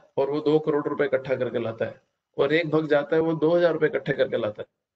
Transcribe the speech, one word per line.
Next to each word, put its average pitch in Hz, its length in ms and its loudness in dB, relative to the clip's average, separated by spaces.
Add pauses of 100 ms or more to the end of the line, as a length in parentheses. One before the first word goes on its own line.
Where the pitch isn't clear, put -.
(180)
और 135 120 0
वो 151 120 -2
दो 151 180 4
करोड़ 151 280 -2
रुपए 147 180 -2
इकट्ठा 131 300 -2
करके 120 240 -2
लाता 113 260 -4
है, - 160 -10 (360)
और 139 160 2
एक 160 160 0
भक्त 156 200 0
जाता 147 260 2
है 160 60 4
वो 160 120 0
दो 160 220 2
हजार 175 180 4
रुपए 156 120 0
इकट्ठे 147 280 -2
करके 127 240 0
लाता 107 240 -6
है। - 60 -14 (280)